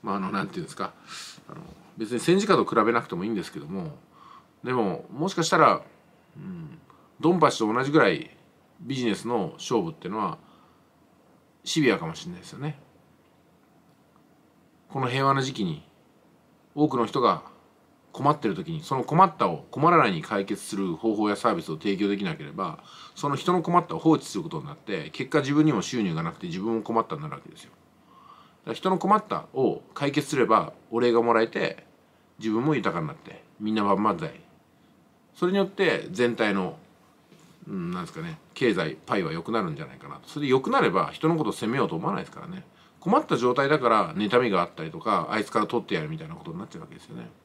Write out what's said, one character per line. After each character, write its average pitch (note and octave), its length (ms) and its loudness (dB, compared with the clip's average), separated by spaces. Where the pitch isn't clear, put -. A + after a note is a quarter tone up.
ま G#2 100 -4
あ、 G2+ 40 -2
あ G2 40 -2
の、 F#2+ 100 -4
な F#2+ 140 -2
ん - 40 -8
て - 80 -12
い - 20 -6
う - 20 -6
ん D#2 40 -8
で - 40 -12
す - 80 -16
か、 - 160 -6
あ - 60 -16
の、 - 60 -14
別 A2+ 160 -6
に A#2+ 80 0
戦 F3+ 180 4
時 G#3+ 80 2
下 G3 80 6
と A2+ 100 4
比 - 120 0
べ A2+ 160 4
な A#2 100 2
く - 60 -14
て G2 60 -6
も F2+ 100 -4
い - 20 -4
い A2+ 40 -2
ん A2+ 40 -2
で F2+ 80 -2
す - 100 -12
け D#2 60 -12
ど C#2+ 80 -12
も、 D#2+ 300 -8
で B2 100 -4
も、 G#2 380 0
も D3+ 180 -4
し F#3+ 60 -6
か E3+ 80 0
し D#3+ 80 0
た F3 80 4
ら、 A#2+ 240 6
う - 20 -18
ん、 E3+ 400 -12
ド E3 120 4
ン F3+ 80 4
パ C#3+ 100 8
チ - 80 -6
と G#2+ 140 2
同 B2 100 2
じ C#3 80 -2
ぐ D#3 80 4
ら A2 120 6
い - 200 -4
ビ B2+ 160 -8
ジ B2 80 -2
ネ G#2 100 2
ス G#2 120 -8
の G#2 280 -2
勝 A2+ 280 0
負 E2 80 -4
っ D#2 40 -14
て - 140 -12
い - 20 -6
う G#2+ 40 -8
の A2 60 -4
は E2+ 180 -4
シ - 160 -2
ビ B2 120 6
ア F2+ 60 2
か E2 80 -6
も D#2+ 80 -6
し - 120 -14
れ F2 60 -12
な F2 60 -14
い - 20 -16
で - 60 -20
す - 60 -18
よ G#2+ 60 -16
ね。 C#3+ 200 -8
こ C3+ 120 -6
の B2+ 80 -2
平 C3+ 180 0
和 C3+ 80 4
な C3+ 80 2
時 C3 120 -4
期 G#2+ 100 -2
に、 D#2 200 -6
多 D3 140 2
く D3+ 80 -2
の A2+ 100 2
人 C3+ 140 -2
が F#2+ 220 4
困 C#3 160 2
っ D3+ 80 0
て - 80 -4
る F#3+ 80 2
時 D#3 160 -8
に、 D#3+ 120 -8
そ - 120 -4
の C3 80 -2
困 D#3 220 4
っ F3+ 120 0
た G2+ 120 2
を D#2+ 240 -4
困 D3 180 4
ら E3+ 80 8
な C3 80 6
い G2 60 2
に D#2+ 100 -2
解 G2 240 -2
決 G2+ 160 -6
す - 140 -8
る F#2+ 180 -2
方 A2 220 0
法 G#2 120 2
や G#2 60 2
サ A#2 140 0
ー G2 80 2
ビ E2 60 -6
ス D#2+ 100 -8
を D#2 40 -6
提 G2 200 -2
供 G2+ 120 0
で G2+ 80 0
き G2 80 -6
な D#2+ 120 -4
け D2 80 -14
れ C#2+ 80 -14
ば、 E2+ 260 -8
そ D3 120 -4
の C#3 60 -2
人 D#3+ 180 0
の F3+ 80 4
困 E3+ 180 2
っ E3+ 80 2
た E3 100 -8
を - 20 -6
放 D#3+ 140 6
置 - 120 2
す - 140 -8
る D#3 60 -6
こ - 40 -10
と E3 120 -8
に C#3 60 -14
な C#3+ 80 -14
っ - 20 -18
て、 - 340 -8
結 - 200 -8
果 D3+ 100 2
自 C#3 120 -4
分 D3+ 140 4
に D3+ 60 4
も G2 100 0
収 A#2+ 180 -4
入 F2+ 140 0
が D#2+ 80 -4
な E2 80 -4
く - 80 -20
て F#2 80 -12
自 F2+ 140 -8
分 A2+ 160 -2
も A2 60 -4
困 A2+ 180 0
っ A2 40 -2
た - 120 -8
に D2 60 -12
な D2+ 60 -10
る C#2 60 -10
わ C#2 60 -14
け - 100 -20
で - 60 -20
す - 80 -20
よ。 - 80 -20
だ - 40 -20
か - 960 -20
ら A#2 40 -4
人 - 160 -2
の F#3 80 2
困 F#3+ 180 4
っ - 100 0
た - 260 -4
を B2+ 300 0
解 C#3+ 180 -2
決 C#3+ 160 -2
す D3 80 -2
れ A#2 100 4
ば G2 260 2
お A#2 80 0
礼 A#2+ 120 4
が A#2 100 6
も A#2 120 4
ら A2+ 80 6
え A#2 60 0
て、 - 360 -4
自 A2 140 -2
分 A#2 120 2
も D3+ 120 4
豊 F#2+ 180 -2
か E2+ 60 -2
に D2+ 80 -4
な C#2 60 -10
っ - 20 -16
て、 - 260 -20
み G#2+ 140 -2
ん - 20 2
な G#2+ 80 2
万 G2+ 140 4
々 G#2 200 2
歳。 D#2+ 240 -8
そ F3 120 0
れ F#3 60 2
に G3 60 2
よ F#3+ 60 4
っ F#3 40 -2
て D#3+ 440 0
全 A#2+ 240 2
体 G#2+ 180 2
の、 F#2 220 -2
う D#2 60 -12
ん、 F2 180 -6
な F2+ 80 -6
ん F2+ 40 -8
で E2+ 40 -10
す - 60 -16
か D#2+ 100 -12
ね、 E2 160 -10
経 A#2 200 4
済 D#2+ 220 -2
パ A2+ 120 0
イ F2+ 60 0
は D#2 80 -4
良 E2 100 -6
く - 80 -8
な A2 100 0
る E2+ 120 -4
ん C#2+ 40 -8
じ D#2 60 -10
ゃ C#2+ 40 -10
な C2 80 -18
い C2 40 -20
か C2+ 100 -18
な C#2+ 80 -14
と。 - 120 -20
そ - 100 -10
れ D3 80 -2
で C3 60 4
良 C3 80 6
く G#3+ 100 -4
な C4+ 100 4
れ B2 100 4
ば F2+ 220 0
人 - 140 -2
の E3 100 4
こ D3+ 60 0
と G#2 80 0
を - 20 -4
責 - 140 -6
め B2 120 0
よ A#2 80 2
う - 20 -6
と E2 80 -6
思 E2+ 100 -4
わ - 80 -2
な - 60 -4
い - 20 -10
で - 80 -14
す - 20 -20
か - 100 -16
ら - 40 -16
ね。 F#3 180 -14
困 A3 180 2
っ D4 80 0
た D#3+ 100 0
状 B2 180 2
態 C#3 140 2
だ D3+ 120 4
か A#2+ 80 0
ら F#2+ 260 2
妬 G#2+ 260 2
み B2 100 0
が F2+ 120 2
あ E2+ 40 0
っ - 40 -16
た D#2+ 140 -12
り D#2+ 80 -10
と E2 80 -12
か、 F#2 300 0
あ G#2+ 100 0
い G#2 40 -4
つ - 60 -10
か A#2 80 0
ら G#2 80 2
取 A#2 160 -2
っ - 40 -14
て G2+ 100 -2
や D#2+ 60 -2
る D2+ 60 -6
み D#2+ 80 -6
た E2 80 -10
い D#2 40 -14
な E2 80 -12
こ - 80 -18
と E2 80 -12
に E2+ 60 -10
な G#2 80 -10
っ - 20 -20
ち - 80 -18
ゃ - 20 -12
う - 40 -14
わ - 40 -16
け - 80 -20
で - 60 -20
す - 60 -20
よ - 100 -16
ね。 A2 120 -14